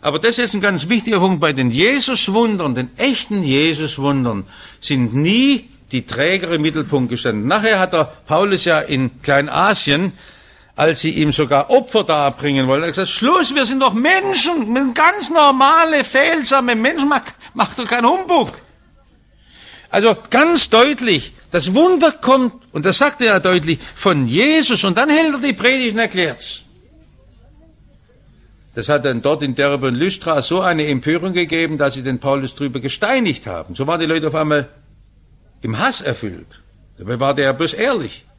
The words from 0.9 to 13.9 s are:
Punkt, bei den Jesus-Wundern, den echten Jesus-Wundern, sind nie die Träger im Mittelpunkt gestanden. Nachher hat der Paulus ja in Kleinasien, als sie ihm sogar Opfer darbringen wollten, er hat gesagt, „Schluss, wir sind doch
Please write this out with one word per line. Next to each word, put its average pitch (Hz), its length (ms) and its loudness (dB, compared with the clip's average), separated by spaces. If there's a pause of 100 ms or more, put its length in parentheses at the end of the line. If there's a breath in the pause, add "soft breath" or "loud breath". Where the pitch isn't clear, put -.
Punkt, 185 200 2
bei 151 120 2
den 127 180 0
Jesus-Wundern, 208 1040 0
den 127 240 -6
echten 208 460 -2
Jesus-Wundern, 139 1000 0 (360 loud breath)
sind 120 340 -2
nie 226 560 0 (220)
die 127 120 -4
Träger 165 460 -2
im 165 120 0
Mittelpunkt 147 480 -2
gestanden. 113 360 -4
Nachher 208 320 2
hat 185 140 0
der 160 120 2 (220 loud breath)
Paulus 185 380 0
ja 165 160 2
in 131 420 -4
Kleinasien, 147 920 0 (600 loud breath)
als 156 260 0
sie 160 100 -2
ihm 151 200 0
sogar 143 400 0
Opfer 233 320 2
darbringen 143 640 0
wollten, 135 160 2
er 170 60 -4
hat 156 80 -6
gesagt, 185 140 -2
„Schluss, 277 440 2
wir 277 100 2
sind 262 160 -2
doch 247 140 2